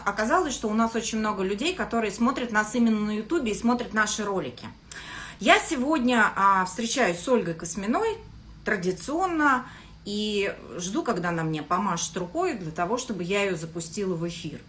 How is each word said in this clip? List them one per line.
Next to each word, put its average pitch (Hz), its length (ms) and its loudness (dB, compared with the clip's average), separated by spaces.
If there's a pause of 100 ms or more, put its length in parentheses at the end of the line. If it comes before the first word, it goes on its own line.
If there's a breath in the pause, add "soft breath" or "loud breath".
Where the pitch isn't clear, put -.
оказалось, 240 500 0
что 220 140 -2
у 208 60 0
нас 226 200 2
очень 220 240 -2
много 208 240 -2
людей, 208 320 0
которые 220 380 -2
смотрят 240 380 0
нас 214 240 2
именно 226 260 4
на 214 120 -2
YouTube 240 340 0
и 208 80 0
смотрят 233 400 0
наши 214 300 0
ролики. 165 420 -4 (760 loud breath)
Я 349 180 8
сегодня, 247 800 4
а, 190 280 6
встречаюсь 226 540 0
с - 100 -4
Ольгой 190 260 2
Косминой 254 640 -2 (460)
традиционно 269 1000 2 (380 loud breath)
и 208 500 0 (220)
жду, 190 260 -4
когда 175 280 0
она 165 140 0
мне 156 180 -2
помашет 180 540 -2
рукой 311 380 -2
для 165 180 -8
того, 180 260 -2
чтобы 180 240 -6
я 202 220 0
ее 185 120 0
запустила 170 580 -4
в 165 140 -4
эфир. - 400 -10